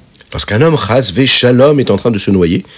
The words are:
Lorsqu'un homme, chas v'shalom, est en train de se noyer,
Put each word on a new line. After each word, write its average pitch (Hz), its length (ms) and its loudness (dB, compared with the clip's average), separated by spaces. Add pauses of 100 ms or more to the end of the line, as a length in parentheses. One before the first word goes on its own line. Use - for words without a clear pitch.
(300)
Lorsqu'un - 320 -2
homme, 160 160 2
chas 123 340 -2
v'shalom, 131 680 2
est 110 100 -2
en 101 60 0
train 117 160 -2
de 101 80 -4
se - 100 -4
noyer, 92 340 0 (140)